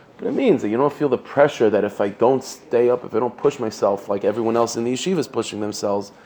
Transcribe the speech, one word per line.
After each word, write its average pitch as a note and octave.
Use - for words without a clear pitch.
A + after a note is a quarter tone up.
but -
it C3
means E3
that G#2
you G#2+
don't C#3+
feel D3
the B2
pressure B2
that G2+
if G#2
I G2+
don't A#2+
stay -
up, B2
if -
I A2+
don't A#2+
push -
myself G#2+
like G2+
everyone A2+
else A#2
in A#2
the B2
yeshiva F3
is B2+
pushing A2
themselves, G#2